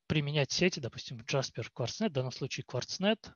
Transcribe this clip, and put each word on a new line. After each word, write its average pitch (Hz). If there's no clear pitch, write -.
применять 147
сети, 175
допустим, 127
Jasper, 127
QuartzNet, 165
в 156
данном 131
случае -
QuartzNet, -